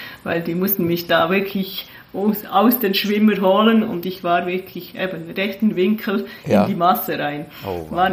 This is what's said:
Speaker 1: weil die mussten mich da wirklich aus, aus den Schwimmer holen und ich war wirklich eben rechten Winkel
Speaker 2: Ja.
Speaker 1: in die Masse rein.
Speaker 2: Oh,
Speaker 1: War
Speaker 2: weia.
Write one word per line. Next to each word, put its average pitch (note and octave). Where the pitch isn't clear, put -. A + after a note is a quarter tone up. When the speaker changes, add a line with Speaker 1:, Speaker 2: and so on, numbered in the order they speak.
Speaker 1:
weil E3
die E3
mussten F#3
mich E3+
da E3
wirklich G3
aus, G#3
aus G#3+
den F#3+
Schwimmer G#3
holen G#3+
und F3
ich F#3
war F3+
wirklich F3+
eben E3
rechten G3+
Winkel G#3+
Speaker 2:
Ja. G#2
Speaker 1:
in G#2
die -
Masse E3+
rein. D3
Speaker 2:
Oh, F2
Speaker 1:
War E3+
Speaker 2:
weia. F#3+